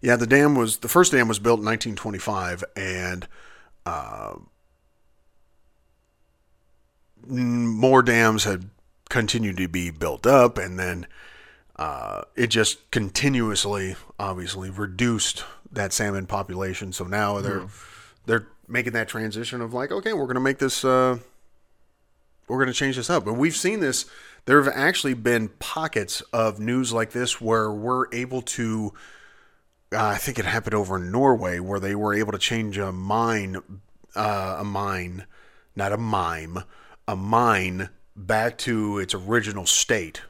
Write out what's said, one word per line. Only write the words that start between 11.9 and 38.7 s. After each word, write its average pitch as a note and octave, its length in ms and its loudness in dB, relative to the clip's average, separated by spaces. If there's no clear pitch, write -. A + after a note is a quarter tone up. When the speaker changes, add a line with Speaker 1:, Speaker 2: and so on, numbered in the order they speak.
Speaker 1:
it A#2+ 120 0
just A2+ 440 -2
continuously, G#2 1040 0
obviously, F#2+ 500 -6
reduced G2+ 760 -2
that G2+ 220 -4
salmon G2 320 -2
population. F#2+ 680 -6
So F2+ 120 -8
now G2+ 360 0
they're, G2 200 -4
Speaker 2:
Yeah. F#2 60 -14
Speaker 1:
they're A2 220 0
making A#2+ 260 -2
that A2+ 140 -2
transition A2+ 540 -6
of A#2 120 -8
like, C3 180 -6
"Okay, G3+ 220 -4
we're C#3+ 140 -2
gonna B2+ 120 -2
make C3+ 200 0
this, C3+ 240 0
uh, B2+ 360 4
we're B2 120 -4
gonna B2+ 140 2
change C3+ 220 0
this B2+ 140 -6
up." C#3+ 180 2
And A2+ 100 -2
we've D#3 180 2
seen G#3 260 -2
this. C3+ 240 0
There C#3+ 160 8
have C3+ 140 2
actually C#3 400 2
been A2+ 340 2
pockets D3 600 -4
of A2 280 0
news A#2+ 340 0
like A2+ 180 0
this B2 300 -2
where A2 300 2
we're B2 400 0
able B2 320 -4
to, A2 500 -4
uh, G#2+ 140 -2
I G#2 120 0
think C3 220 -6
it G2+ 60 -2
happened G#2+ 300 -2
over F#2+ 220 0
in F2+ 140 -4
Norway, G#2 480 2
where G2 200 -4
they G2 160 -2
were G#2 180 0
able G#2 180 0
to G2+ 60 -4
change G#2+ 400 -2
a G2 140 -2
mine, G2 880 -2
uh, G2 440 -2
a G2+ 40 -4
mine, F#2+ 600 -6
not G2+ 160 -2
a G#2+ 60 -2
mime, F2 640 -4
a G#2 80 -2
mine F#2+ 760 2
back A2 440 -2
to G#2+ 400 -2